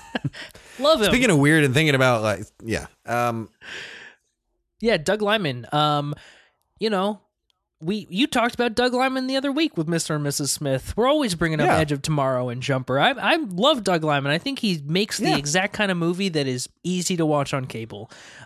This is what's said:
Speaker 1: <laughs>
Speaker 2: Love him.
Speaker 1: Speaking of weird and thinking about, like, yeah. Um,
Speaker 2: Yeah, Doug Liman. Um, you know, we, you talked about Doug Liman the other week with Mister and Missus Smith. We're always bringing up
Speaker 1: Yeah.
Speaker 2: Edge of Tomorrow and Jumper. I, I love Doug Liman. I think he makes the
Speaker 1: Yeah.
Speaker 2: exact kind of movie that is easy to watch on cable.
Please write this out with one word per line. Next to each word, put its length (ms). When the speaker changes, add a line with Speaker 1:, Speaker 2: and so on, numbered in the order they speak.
Speaker 1:
<laughs> 520
Speaker 2:
Love 220
him. 60
Speaker 1:
Speaking 240
of 80
weird 260
and 100
thinking 200
about, 280
like, 220
yeah. 240
Um, 420
Speaker 2:
Yeah, 160
Doug 260
Liman. 500
Um, 420
you 120
know, 300
we, 300
you 160
talked 280
about 200
Doug 200
Liman 320
the 100
other 160
week 240
with 120
Mister 260
and 100
Missus 280
Smith. 440
We're 120
always 260
bringing 260
up 60
Speaker 1:
Yeah. 120
Speaker 2:
Edge 140
of 100
Tomorrow 460
and 140
Jumper. 360
I, 140
I 240
love 480
Doug 200
Liman. 280
I 60
think 220
he 240
makes 340
the 120
Speaker 1:
Yeah. 60
Speaker 2:
exact 380
kind 160
of 60
movie 340
that 160
is 220
easy 340
to 100
watch 260
on 140
cable. 440